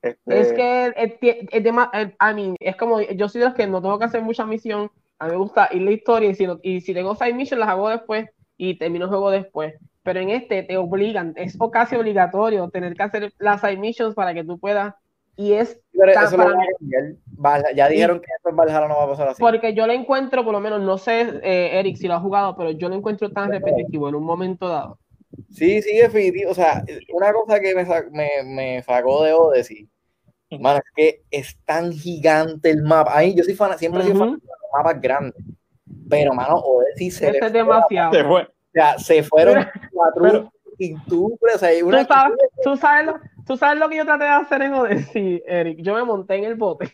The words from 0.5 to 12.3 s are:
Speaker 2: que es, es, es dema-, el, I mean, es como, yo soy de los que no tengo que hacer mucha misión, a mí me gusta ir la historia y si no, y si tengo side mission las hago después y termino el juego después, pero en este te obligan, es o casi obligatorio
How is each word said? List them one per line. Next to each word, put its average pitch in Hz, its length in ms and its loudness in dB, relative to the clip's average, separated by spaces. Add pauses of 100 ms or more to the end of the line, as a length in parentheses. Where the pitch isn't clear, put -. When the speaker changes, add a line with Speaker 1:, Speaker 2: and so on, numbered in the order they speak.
Speaker 2:
que 247 340 0 (100)
es, 226 240 -4
es, 233 320 -2
es 226 100 -2
dema-, 233 300 0
el, 208 280 -6
I 214 140 2
mean, 196 240 -6
es 190 160 -6
como, 233 280 -2
yo 196 260 -4
soy 240 140 -4
de 240 60 2
los 247 60 -4
que 214 140 -2
no 185 120 -4
tengo 202 200 -4
que 233 60 -2
hacer 233 160 -4
mucha 226 240 -6
misión, 214 440 -6 (300)
a 156 60 -8
mí 165 60 -4
me 175 40 -4
gusta 196 340 2
ir 180 120 -4
la 196 100 0
historia 220 380 0
y 190 40 -4
si 196 120 -2
no, 175 160 -6
y 185 180 -4
si 190 120 -10
tengo 185 220 -6
side 240 200 -4
mission 262 260 -6
las 214 80 0
hago 196 200 -2
después 220 420 -6 (260)
y 180 220 -6
termino 170 260 -4
el 185 60 -6
juego 196 200 0
después, 175 440 -4 (280)
pero 185 160 -4
en 185 120 -4
este 220 340 -4
te 190 120 -6
obligan, 185 600 -4
es 185 240 -10
o 226 100 -2
casi 233 240 0
obligatorio 202 760 0